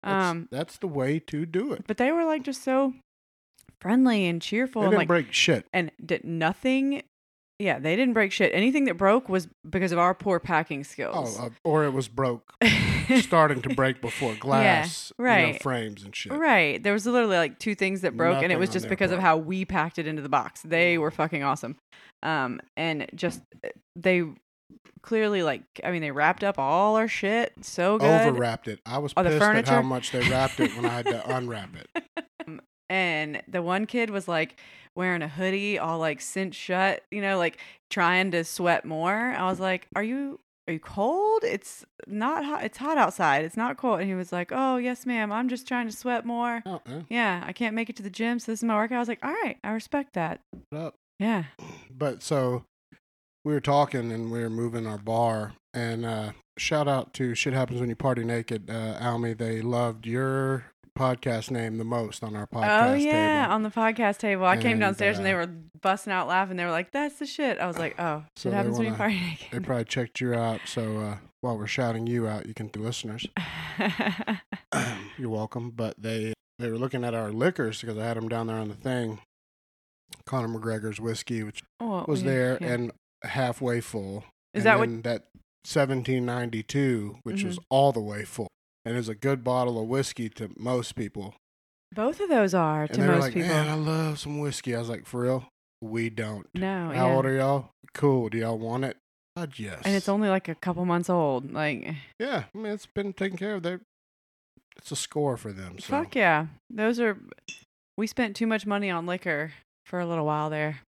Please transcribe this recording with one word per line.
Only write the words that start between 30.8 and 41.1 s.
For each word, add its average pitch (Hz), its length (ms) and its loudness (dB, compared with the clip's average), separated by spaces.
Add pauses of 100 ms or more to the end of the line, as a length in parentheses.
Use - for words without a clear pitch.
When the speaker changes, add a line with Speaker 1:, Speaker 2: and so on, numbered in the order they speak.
Speaker 1:
I - 40 2
had 120 160 -2
to 117 240 -2
Speaker 2:
<laughs> 127 60 0
Speaker 1:
unwrap 117 400 -4
it. - 280 -10 (440)
Speaker 2:
Um, 160 140 -14 (280)
and 160 580 0
the 180 140 -2
one 185 240 0
kid 233 240 0
was, 196 180 -4
like, 160 320 0 (360)
wearing 180 280 0
a 147 40 -4
hoodie, 190 520 0
all, 165 200 -2
like, 156 220 0
cinched - 380 -6
shut, 190 520 0
you 208 100 -6
know, 196 160 0
like, 170 200 0 (320)
trying 185 420 4
to 170 120 2
sweat 175 420 2
more. 160 260 -2
I 226 340 0
was 185 140 0
like, 185 360 -2
"Are 202 80 0
you, 277 360 -4 (280)
are 170 60 -2
you 160 60 -4
cold? 392 640 0